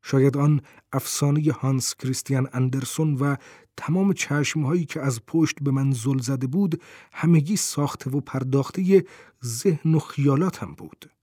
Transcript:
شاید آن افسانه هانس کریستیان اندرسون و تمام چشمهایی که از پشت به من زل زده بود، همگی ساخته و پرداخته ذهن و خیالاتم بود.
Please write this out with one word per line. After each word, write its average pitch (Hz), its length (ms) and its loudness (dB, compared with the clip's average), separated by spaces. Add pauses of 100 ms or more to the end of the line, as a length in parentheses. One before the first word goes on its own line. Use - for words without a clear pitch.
شاید 139 340 2
آن 147 240 4 (300)
افسانه 143 600 0
هانس 131 440 -2
کریستیان 131 580 -4
اندرسون 131 600 -2
و 139 220 0 (420)
تمام 190 360 0
چشمهایی 147 720 0
که 151 160 -8
از 127 240 -2
پشت 156 380 0
به 139 80 0
من 135 200 2
زل 131 260 -2
زده 131 300 -4
بود، 165 340 -2 (320)
همگی 165 420 4
ساخته - 540 -4
و 139 100 -2
پرداخته 139 840 2 (420)
ذهن 160 500 0
و 151 40 4
خیالاتم 143 760 0
بود. - 380 -20 (120)